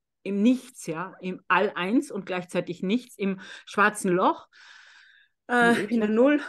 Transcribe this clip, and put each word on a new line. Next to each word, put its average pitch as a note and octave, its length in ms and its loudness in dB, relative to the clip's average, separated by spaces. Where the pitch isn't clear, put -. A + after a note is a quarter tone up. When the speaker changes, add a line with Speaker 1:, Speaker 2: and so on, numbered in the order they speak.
Speaker 1:
im G3 180 -4
Nichts, B3 460 0
ja, E3+ 340 -8
im F#3 260 -10
All-Eins F#3 640 0
und G3+ 140 -8
gleichzeitig F3 580 -6
Nichts, G#3+ 360 -4
im F#3+ 200 -4
schwarzen G#3 460 2
Loch, G#3+ 360 0
äh, A#3+ 300 4
Speaker 2:
Im G3+ 100 -4
Speaker 1:
in A#3 120 0
der G#3+ 80 0
Speaker 2:
Äther. G#3+ 60 0
Speaker 1:
Null, C#4+ 340 4